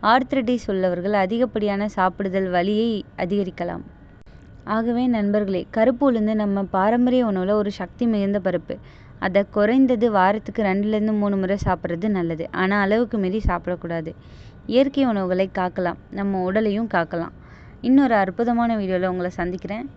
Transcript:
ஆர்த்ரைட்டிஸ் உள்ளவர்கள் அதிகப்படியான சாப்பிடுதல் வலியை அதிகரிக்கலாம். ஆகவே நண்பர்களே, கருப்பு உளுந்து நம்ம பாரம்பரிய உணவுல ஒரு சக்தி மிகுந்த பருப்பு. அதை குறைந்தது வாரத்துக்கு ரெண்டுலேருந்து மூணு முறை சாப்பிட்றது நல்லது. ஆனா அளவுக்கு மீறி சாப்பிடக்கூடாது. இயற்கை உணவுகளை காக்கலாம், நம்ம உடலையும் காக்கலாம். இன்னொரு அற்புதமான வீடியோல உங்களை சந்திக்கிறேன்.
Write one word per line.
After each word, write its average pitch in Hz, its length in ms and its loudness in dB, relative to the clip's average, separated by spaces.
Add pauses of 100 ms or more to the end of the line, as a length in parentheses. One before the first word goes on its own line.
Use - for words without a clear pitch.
(120)
ஆர்த்ரைட்டிஸ் 247 600 0
உள்ளவர்கள் 185 500 0
அதிகப்படியான 208 720 0
சாப்பிடுதல் 190 600 0
வலியை 208 340 2 (280)
அதிகரிக்கலாம். 180 680 -4 (800)
ஆகவே 226 360 0 (140)
நண்பர்களே, 202 540 0
கருப்பு 240 360 2
உளுந்து 220 300 2
நம்ம 202 280 0 (120)
பாரம்பரிய 240 500 4
உணவுல 196 360 0
ஒரு 202 100 -2
சக்தி 190 340 -6
மிகுந்த 202 400 0
பருப்பு. 175 300 -4 (500)
அதை 190 160 2 (140)
குறைந்தது 240 540 4
வாரத்துக்கு 202 520 2
ரெண்டுலேருந்து 208 580 0
மூணு 202 220 0
முறை 190 140 0 (100)
சாப்பிட்றது 175 500 -2
நல்லது. 165 360 -2
ஆனா 190 320 0
அளவுக்கு 220 340 0
மீறி 190 220 -2 (100)
சாப்பிடக்கூடாது. 170 640 -6 (600)
இயற்கை 269 380 2
உணவுகளை 190 360 0 (120)
காக்கலாம், 180 420 -4 (180)
நம்ம 196 300 -2
உடலையும் 214 460 -2
காக்கலாம். 170 420 -4 (520)
இன்னொரு 262 340 6
அற்புதமான 233 540 0
வீடியோல 185 360 0
உங்களை 180 180 -2 (100)
சந்திக்கிறேன். 185 460 -6 (100)